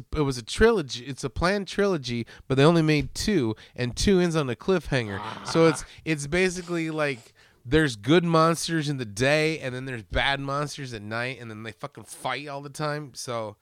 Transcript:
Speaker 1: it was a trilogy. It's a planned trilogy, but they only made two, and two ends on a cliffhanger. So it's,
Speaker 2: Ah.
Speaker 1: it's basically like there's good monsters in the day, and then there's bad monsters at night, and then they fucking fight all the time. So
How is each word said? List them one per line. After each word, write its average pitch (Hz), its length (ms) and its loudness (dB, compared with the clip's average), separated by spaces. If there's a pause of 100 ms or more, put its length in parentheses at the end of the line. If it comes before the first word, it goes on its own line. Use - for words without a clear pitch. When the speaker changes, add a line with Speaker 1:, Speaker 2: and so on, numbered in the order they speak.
(140)
Speaker 1:
it 156 80 0
was 139 160 0
a 120 40 -10
trilogy. 147 640 2
It's 139 180 -10
a 135 60 -4
planned 190 380 0
trilogy, 135 580 -2 (220)
but 131 80 0
they 135 80 8
only 170 180 8
made 151 320 2
two, 135 400 0 (200)
and 123 220 -4
two 190 240 4
ends 170 160 2
on 143 140 0
a 117 60 -2
cliffhanger. 127 640 -2 (260)
So 165 220 6
it's, 156 160 0
Speaker 2:
Ah. - 40 -18 (160)
Speaker 1:
it's 151 220 -4
basically 175 640 -2
like 143 420 -4 (320)
there's 139 320 4
good 151 280 4
monsters 165 640 2
in 147 80 -2
the 127 80 -6
day, 143 560 0
and 127 140 -8
then 127 100 -10
there's 123 180 -8
bad 131 380 0
monsters 139 520 -6
at 107 100 -10
night, 117 380 -6
and 117 100 -12
then 107 120 -12
they 113 100 -12
fucking 120 320 -16
fight 135 440 -8
all 139 120 -10
the 143 80 -14
time. 147 460 -6
So 110 480 -8